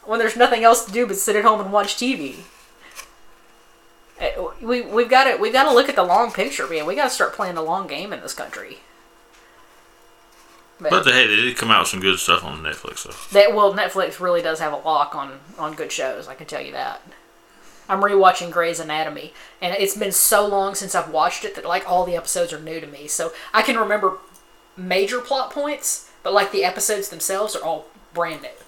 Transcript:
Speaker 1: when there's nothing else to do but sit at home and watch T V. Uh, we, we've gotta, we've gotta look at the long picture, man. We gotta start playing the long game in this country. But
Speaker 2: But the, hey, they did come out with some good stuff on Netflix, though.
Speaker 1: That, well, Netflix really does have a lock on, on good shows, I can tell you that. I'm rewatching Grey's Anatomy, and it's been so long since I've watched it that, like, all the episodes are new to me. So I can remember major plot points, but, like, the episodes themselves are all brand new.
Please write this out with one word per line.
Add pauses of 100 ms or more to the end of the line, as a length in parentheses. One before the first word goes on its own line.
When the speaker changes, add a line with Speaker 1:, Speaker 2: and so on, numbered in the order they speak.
Speaker 1:
when
there's
nothing
else
to
do
but
sit
at
home
and
watch
T
V. (1800)
Uh, (100)
we,
we've
gotta,
we've
gotta
look
at
the
long
picture,
man.
We
gotta
start
playing
the
long
game
in
this
country. (2000)
But
Speaker 2:
But
the,
hey,
they
did
come
out
with
some
good
stuff
on
Netflix,
though. (180)
Speaker 1:
That,
well,
Netflix
really
does
have
a
lock
on, (180)
on
good
shows,
I
can
tell
you
that. (880)
I'm
rewatching
Grey's
Anatomy, (300)
and
it's
been
so
long
since
I've
watched
it
that,
like,
all
the
episodes
are
new
to
me.
So (220)
I
can
remember (600)
major
plot
points, (120)
but,
like,
the
episodes
themselves
are
all (260)
brand
new. (200)